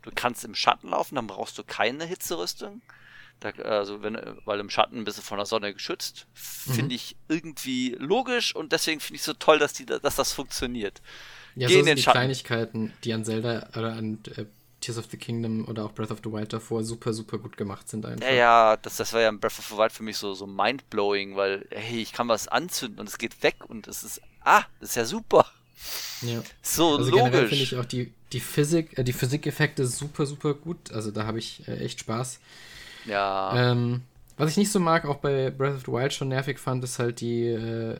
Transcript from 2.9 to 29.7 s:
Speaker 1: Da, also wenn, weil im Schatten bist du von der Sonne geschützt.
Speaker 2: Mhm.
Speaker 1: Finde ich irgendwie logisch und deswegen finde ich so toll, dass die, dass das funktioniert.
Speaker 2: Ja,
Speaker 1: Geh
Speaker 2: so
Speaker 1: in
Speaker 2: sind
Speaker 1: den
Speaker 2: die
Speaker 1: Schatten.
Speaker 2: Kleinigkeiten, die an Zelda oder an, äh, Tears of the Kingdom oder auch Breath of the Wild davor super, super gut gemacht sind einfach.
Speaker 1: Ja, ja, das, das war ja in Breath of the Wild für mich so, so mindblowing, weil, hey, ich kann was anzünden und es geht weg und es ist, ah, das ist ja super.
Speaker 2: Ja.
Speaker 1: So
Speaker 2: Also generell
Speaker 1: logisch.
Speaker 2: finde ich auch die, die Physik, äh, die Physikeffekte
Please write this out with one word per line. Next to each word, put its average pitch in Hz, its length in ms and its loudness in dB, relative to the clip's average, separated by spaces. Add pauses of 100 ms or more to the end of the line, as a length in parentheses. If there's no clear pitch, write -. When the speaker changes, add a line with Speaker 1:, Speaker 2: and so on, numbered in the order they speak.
Speaker 1:
Da, 104 100 -6
also 104 520 -4
wenn, 110 140 -4 (280)
weil 104 160 -2
im 101 100 -8
Schatten 110 340 0
bist 104 140 -8
du - 40 -16
von 107 140 -8
der 101 100 -4
Sonne 101 260 -2
geschützt. - 540 -10 (380)
Speaker 2:
Mhm. 131 280 -2
Speaker 1:
Finde - 20 -6
ich - 220 -12 (120)
irgendwie 131 720 -4
logisch 233 560 0
und 156 180 -4
deswegen 160 280 0
finde 151 160 -10
ich - 60 -6
so 156 100 -4
toll, 156 260 8
dass 143 140 2
die, 135 120 -10
dass 131 300 -2
das - 180 0
funktioniert. 123 680 -4 (540)
Speaker 2:
Ja, 127 120 0
Speaker 1:
Geh 147 40 6
Speaker 2:
so 185 80 10
Speaker 1:
in 147 60 6
Speaker 2:
sind - 20 6
Speaker 1:
den 147 100 6
Speaker 2:
die 127 60 2
Speaker 1:
Schatten. - 20 4
Speaker 2:
Kleinigkeiten, 120 880 2 (100)
die 120 100 -2
an 110 120 -4
Zelda 113 500 -2
oder 113 180 -2
an, 110 260 -6 (160)
äh, 107 100 -8 (360)
Tears 117 180 -6
of 110 100 -10
the - 80 -10
Kingdom 113 500 -4
oder 110 180 -4
auch 107 80 -10
Breath 110 180 -6
of 107 120 -8
the 110 80 -6
Wild 107 220 -6
davor 113 300 -2
super, 117 300 -4
super 110 260 -8
gut - 180 -14
gemacht 101 320 -8
sind 101 160 -6
einfach. 120 160 -8
Speaker 1:
Ja, 127 100 0
ja, 117 460 8
das, - 200 -10
das 104 160 -2
war 113 80 4
ja 113 80 6
in 104 100 -4
Breath 110 200 -2
of - 100 -12
the 107 80 -8
Wild 110 140 6
für - 120 -12
mich 107 140 -6
so, 101 160 -4
so 95 140 -10
mindblowing, 101 880 0
weil, 98 360 0
hey, 113 300 -6
ich - 120 -8
kann 120 140 0
was 110 200 2
anzünden 127 520 -2
und 107 100 -10
es - 80 -10
geht - 260 -8
weg - 240 2
und 110 200 -12
es - 160 -10
ist, - 180 -12 (200)
ah, 196 220 6 (160)
das 107 100 -14
ist - 60 -4
ja 117 100 2
super. 190 460 6 (680)
Speaker 2:
Ja. 117 220 -4 (180)
Speaker 1:
So 156 360 4
Speaker 2:
Also 127 140 4
generell 202 320 6
Speaker 1:
logisch. - 20 6
Speaker 2:
finde 139 180 2
ich 127 120 -2
auch 123 100 -4
die, 123 280 -4 (180)
die 123 80 -4
Physik, 156 580 2
äh, 131 60 2
die 123 100 2
Physikeffekte 147 720 0